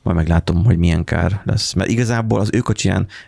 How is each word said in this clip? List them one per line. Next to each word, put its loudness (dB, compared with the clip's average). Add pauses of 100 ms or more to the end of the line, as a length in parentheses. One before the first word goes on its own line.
majd 0
meglátom, 2
hogy 4
milyen 2
kár -2
lesz. -2
Mert -2
igazából 0
az 0
ő 2
kocsiján, 0 (200)